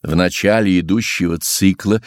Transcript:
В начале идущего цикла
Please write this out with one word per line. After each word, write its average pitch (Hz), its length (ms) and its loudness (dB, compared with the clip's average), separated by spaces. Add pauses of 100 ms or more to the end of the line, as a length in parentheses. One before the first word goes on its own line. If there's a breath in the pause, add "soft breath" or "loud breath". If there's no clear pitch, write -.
В 76 140 -2
начале 92 640 2
идущего 87 580 -2
цикла 98 680 0